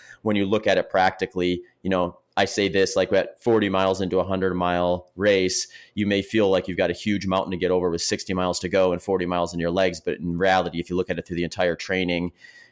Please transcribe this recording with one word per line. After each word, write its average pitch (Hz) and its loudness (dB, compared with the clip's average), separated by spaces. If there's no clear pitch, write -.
when 107 0
you 98 2
look 104 0
at 95 4
it 87 -2
practically, 92 0
you 92 -2
know, 90 0
I 101 4
say 98 0
this, 95 2
like, 92 2
at - 0
forty 110 4
miles 95 2
into 92 0
a 85 0
hundred 92 -2
mile 90 0
race, 95 2
you 104 0
may 101 2
feel 104 2
like 92 2
you've 87 -4
got 90 2
a 90 -2
huge 98 -2
mountain 95 0
to 90 -4
get 87 0
over 90 2
with 85 -2
sixty - -4
miles 92 -2
to 92 -6
go 92 2
and 85 -4
forty 92 -2
miles 87 -2
in 87 -6
your 85 0
legs. 90 0
But - -6
in 85 -4
reality, 90 2
if 82 -8
you 90 -4
look 92 -2
at 85 -4
it - -12
through 87 -8
the 85 -2
entire 87 -2
training, 87 -2